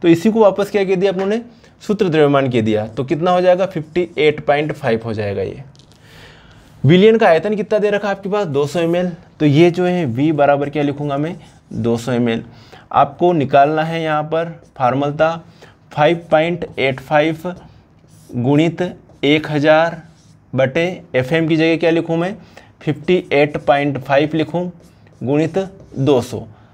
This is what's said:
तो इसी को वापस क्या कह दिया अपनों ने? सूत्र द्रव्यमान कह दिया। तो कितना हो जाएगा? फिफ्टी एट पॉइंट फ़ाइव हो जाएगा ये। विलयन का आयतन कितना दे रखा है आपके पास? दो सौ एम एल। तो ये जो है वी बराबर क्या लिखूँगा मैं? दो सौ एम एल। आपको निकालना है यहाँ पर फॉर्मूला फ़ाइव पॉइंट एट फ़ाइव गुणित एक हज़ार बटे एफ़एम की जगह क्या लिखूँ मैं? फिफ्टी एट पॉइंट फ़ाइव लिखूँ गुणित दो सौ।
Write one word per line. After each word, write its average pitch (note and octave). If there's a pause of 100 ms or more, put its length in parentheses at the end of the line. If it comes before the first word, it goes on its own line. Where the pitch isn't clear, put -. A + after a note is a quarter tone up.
तो F3
इसी E3+
को A3+
वापस G3
क्या G3+
कह F#3+
दिया F#3
अपनों F#3+
ने? A3 (440)
सूत्र G3+
द्रव्यमान C#3+
कह A#2+
दिया। G#2+
तो A#2
कितना E3
हो F3+
जाएगा? F3+
फिफ्टी F3 (100)
एट D3+
पॉइंट D3+
फ़ाइव A2+
हो A2+
जाएगा G2+
ये। - (1200)
विलयन F#3
का A3
आयतन E3+
कितना G#3+
दे G3+
रखा G3+
है G3
आपके F#3+
पास? G3+
दो C#3+
सौ E3+
एम E3+
एल। F3+ (300)
तो D#3
ये D#3+
जो F3+
है F3+
वी C3+
बराबर C#3+
क्या D3
लिखूँगा C#3+
मैं? D3+ (360)
दो A#2
सौ A#2
एम A#2+
एल। A2+ (480)
आपको C#3+
निकालना D3
है E3
यहाँ D3+
पर E3 (180)
फॉर्मूला C#3+ (560)
फ़ाइव E3 (100)
पॉइंट E3 (120)
एट C3+
फ़ाइव D#3+ (840)
गुणित D3 (420)
एक D3+
हज़ार D#3 (500)
बटे C3+ (300)
एफ़एम D3+
की E3
जगह D#3+
क्या E3
लिखूँ E3
मैं? F#3 (460)
फिफ्टी F3 (100)
एट D3
पॉइंट C#3+
फ़ाइव C#3+
लिखूँ E3+ (520)
गुणित D3+ (400)
दो C3+
सौ। A2 (280)